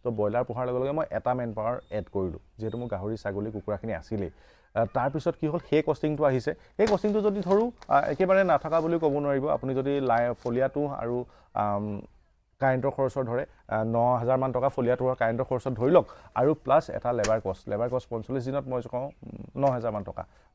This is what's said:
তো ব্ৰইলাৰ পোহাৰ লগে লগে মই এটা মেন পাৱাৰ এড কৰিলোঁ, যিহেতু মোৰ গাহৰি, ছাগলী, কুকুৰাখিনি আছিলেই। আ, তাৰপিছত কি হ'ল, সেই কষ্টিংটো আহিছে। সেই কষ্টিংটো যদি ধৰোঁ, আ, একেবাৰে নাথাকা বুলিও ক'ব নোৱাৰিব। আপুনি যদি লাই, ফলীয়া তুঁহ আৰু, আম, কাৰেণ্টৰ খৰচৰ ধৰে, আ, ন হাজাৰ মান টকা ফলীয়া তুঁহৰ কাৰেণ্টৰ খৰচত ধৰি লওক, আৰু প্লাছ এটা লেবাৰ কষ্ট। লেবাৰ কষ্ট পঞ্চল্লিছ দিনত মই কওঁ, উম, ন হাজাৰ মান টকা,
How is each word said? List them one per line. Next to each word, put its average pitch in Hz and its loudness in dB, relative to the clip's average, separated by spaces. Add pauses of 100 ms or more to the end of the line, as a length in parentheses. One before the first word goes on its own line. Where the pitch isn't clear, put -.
তো 123 -2
ব্ৰইলাৰ 107 0
পোহাৰ 123 -4
লগে 123 -2
লগে 135 -2
মই 156 -2
এটা 123 -2
মেন 120 -4
পাৱাৰ 110 -2 (160)
এড 104 -4
কৰিলোঁ, 92 -4 (180)
যিহেতু 110 -6
মোৰ 120 -6
গাহৰি, 104 -6
ছাগলী, 104 -6
কুকুৰাখিনি 104 -6
আছিলেই। 95 -6 (460)
আ, 113 2
তাৰপিছত 139 -2
কি 160 -2
হ'ল, 156 -2 (100)
সেই 151 4
কষ্টিংটো 151 0
আহিছে। 135 2 (240)
সেই 220 4
কষ্টিংটো 208 2
যদি 202 0
ধৰোঁ, 202 2 (160)
আ, 139 6
একেবাৰে 185 4
নাথাকা 160 2
বুলিও 165 0
ক'ব 147 2
নোৱাৰিব। 143 0
আপুনি 135 -2
যদি 139 0
লাই, 120 2 (100)
ফলীয়া 127 0
তুঁহ 143 -2
আৰু, 120 -4 (280)
আম, 104 -2 (580)
কাৰেণ্টৰ 131 2
খৰচৰ 135 -2
ধৰে, 123 -2 (220)
আ, 110 0
ন 113 0 (200)
হাজাৰ 120 2
মান 131 0
টকা 127 0
ফলীয়া 123 2
তুঁহৰ 127 0
কাৰেণ্টৰ 117 0
খৰচত 127 -4
ধৰি 123 2
লওক, 147 8 (300)
আৰু 135 4
প্লাছ 147 2
এটা - -4
লেবাৰ 110 2
কষ্ট। 95 -6
লেবাৰ 107 -2
কষ্ট 123 -4
পঞ্চল্লিছ 120 -6
দিনত 135 -4
মই 127 -4
কওঁ, 123 -8
উম, - -10
ন 139 4
হাজাৰ 120 0
মান 104 -4
টকা, - -10 (300)